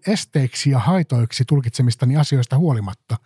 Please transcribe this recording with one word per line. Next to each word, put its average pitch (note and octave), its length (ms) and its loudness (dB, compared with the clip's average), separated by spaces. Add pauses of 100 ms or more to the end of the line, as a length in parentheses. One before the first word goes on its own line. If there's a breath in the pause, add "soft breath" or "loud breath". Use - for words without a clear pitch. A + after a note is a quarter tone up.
esteiksi C#3+ 640 -2
ja C3 80 2
haitoiksi B2 680 0
tulkitsemistani B2+ 720 0
asioista C#3 420 0
huolimatta A2+ 680 -2